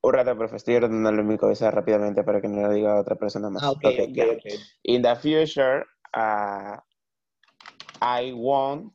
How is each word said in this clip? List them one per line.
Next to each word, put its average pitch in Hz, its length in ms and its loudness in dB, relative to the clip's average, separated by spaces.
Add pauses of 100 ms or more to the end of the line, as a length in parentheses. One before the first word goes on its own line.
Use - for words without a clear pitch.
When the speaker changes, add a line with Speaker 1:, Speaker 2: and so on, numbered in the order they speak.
Speaker 1:
Un 131 100 4
rato, 123 240 2
profe, 110 200 -4
estoy 120 180 0
ordenando 110 460 2
en 104 60 0
mi 107 120 0
cabeza 107 320 2
rápidamente 104 540 0
para 104 160 0
que 104 80 -4
no 104 120 -2
lo 101 140 0
diga 104 260 2
otra 104 160 -2
persona 104 320 -6
más. 95 140 -6
Speaker 2:
Ah, 139 80 -2
okay, 135 140 -6
Speaker 1:
Okay, 110 100 4 (140)
Speaker 2:
okay, - 80 -12
Speaker 1:
ya. 123 160 2
Speaker 2:
okay. 104 280 -10 (220)
Speaker 1:
In 123 200 2
the 120 140 4
future, 151 680 0 (300)
uh, 104 640 -2 (1300)
I 123 320 -2
won't 139 600 -2